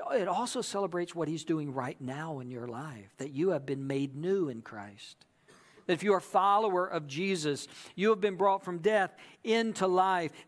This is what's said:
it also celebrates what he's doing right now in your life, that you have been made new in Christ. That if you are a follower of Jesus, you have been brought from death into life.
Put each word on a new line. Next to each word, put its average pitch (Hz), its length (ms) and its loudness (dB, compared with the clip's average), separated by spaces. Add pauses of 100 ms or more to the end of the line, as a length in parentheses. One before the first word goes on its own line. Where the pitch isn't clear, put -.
(120)
it 214 160 2
also 226 340 -2
celebrates 175 540 -4
what 165 120 0
he's 156 160 -4
doing 151 300 -2
right 131 260 -4
now 143 400 -6
in 123 120 -10
your 123 160 -8
life, 117 500 -12
that 139 140 -8
you 156 180 2
have 143 160 0
been 139 220 -4
made 139 280 -2
new 175 340 0
in 113 120 -8
Christ. 104 640 -16 (640)
That 185 60 2
if 165 100 -2
you 202 100 4
are 185 40 6
a 175 40 0
follower 196 640 4
of 165 220 -4
Jesus, 151 600 0 (280)
you 196 140 4
have 208 120 2
been 196 140 0
brought 196 280 4
from 175 140 -4
death 190 380 2 (280)
into 220 440 2
life. 185 440 4 (160)